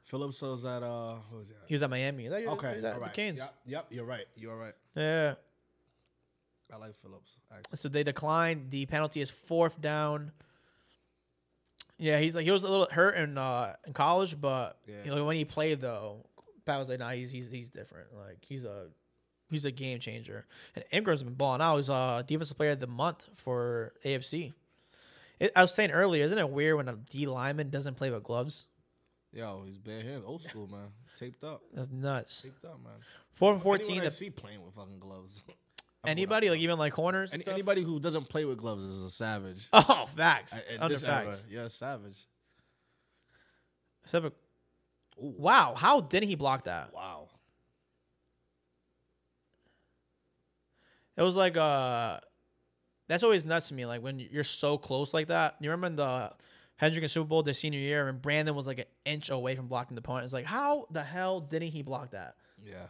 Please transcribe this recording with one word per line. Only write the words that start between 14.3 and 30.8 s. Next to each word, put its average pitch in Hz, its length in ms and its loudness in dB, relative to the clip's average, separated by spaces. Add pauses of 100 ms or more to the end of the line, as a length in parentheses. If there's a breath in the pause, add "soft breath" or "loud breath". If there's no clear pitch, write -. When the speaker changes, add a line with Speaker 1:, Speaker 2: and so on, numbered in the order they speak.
Speaker 2:
but 131 480 -2
Speaker 1:
Yeah. 104 180 -14
Speaker 2:
you 147 60 -6
know, 147 140 0
when 156 120 0
he 156 100 0
played 156 340 0
though, 110 460 -8 (400)
Pat 143 120 0
was 131 100 -4
like, 127 100 -4
"Nah, 120 120 -6
he's, 127 200 -6
he's, 123 200 -10
he's 120 200 -12
different. - 440 -18
Like, 101 320 -18
he's 131 180 -10
a, 101 240 -10 (640)
he's 151 140 -4
a 143 80 -2
game 131 260 -8
changer." 113 480 -12 (300 loud breath)
And - 160 -10
Ingram's 175 300 2
been 123 120 -8
balling 135 260 0
out. 160 160 4
He's, 139 140 0
uh, 127 360 2
defensive 151 300 -2
player 151 160 4
of 135 80 -2
the 127 60 -4
month 139 480 -2
for 120 580 -2 (120)
A 139 100 0
F 127 100 -4
C. 151 280 -6 (880 soft breath)
It, 208 160 4
I 185 60 12
was 180 120 8
saying 208 160 4
earlier, 165 340 4
isn't 190 140 2
it 160 120 2
weird 151 260 4
when 135 120 -2
a 117 80 -6
D 135 300 -6
lineman 139 440 -2
doesn't 139 260 -4
play 135 140 -2
with 110 120 -2
gloves? 123 440 -4 (680)
Speaker 1:
Yo, 104 320 -10
he's 98 140 -16
bare 110 240 -12
hands, 127 240 -10
old 160 160 -12
school, 110 260 -12
man. 101 240 -14 (240)